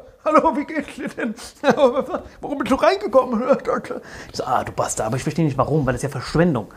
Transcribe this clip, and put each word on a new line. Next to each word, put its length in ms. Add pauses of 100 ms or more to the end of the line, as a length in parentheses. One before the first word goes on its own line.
(240)
hallo, 320
wie 80
geht's 300
dir 140
denn? 260 (280)
<laughs> 520 (260)
Warum 180
bist 120
du 60
reingekommen? 680
<laughs> 880
Ich 60
so, 80
„Ah, 180
du 80
Bastard“, 380
aber 80
ich 80
verstehe 200
nicht, 140
warum, 280
weil 80
das 60
ist 40
ja 60
Verschwendung. 680